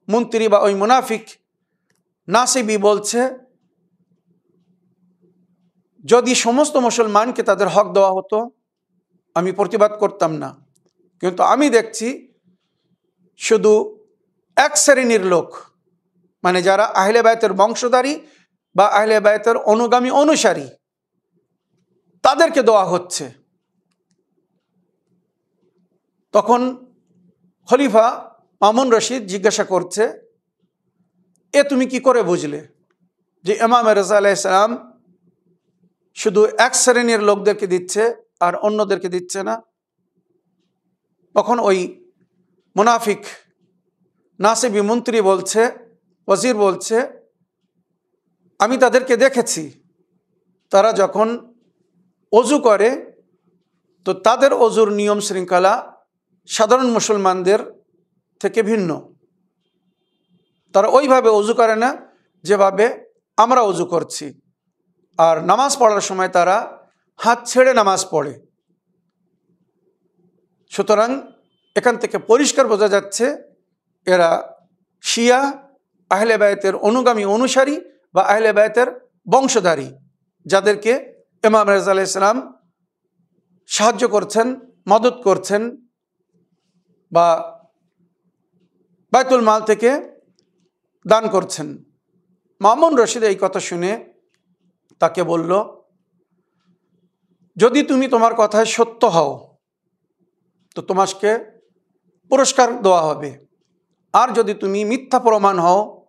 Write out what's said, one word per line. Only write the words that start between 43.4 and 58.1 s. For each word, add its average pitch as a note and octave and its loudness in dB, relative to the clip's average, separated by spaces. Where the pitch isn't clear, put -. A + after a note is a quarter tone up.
নাসিবি A3 0
মন্ত্রী A3+ -2
বলছে, F#3+ 0
ওয়াজির G3 0
বলছে, G3+ -2
"আমি A#3 0
তাদেরকে B3 2
দেখেছি, A#3+ 0
তারা G3+ 4
যখন G3+ -2
অজু B3 4
করে, A3 2
তো F#3 -4
তাদের B3+ 2
অজুর A3 2
নিয়ম G#3 -2
শৃঙ্খলা F#3 0
সাধারণ B3 0
মুসলমানদের G3 0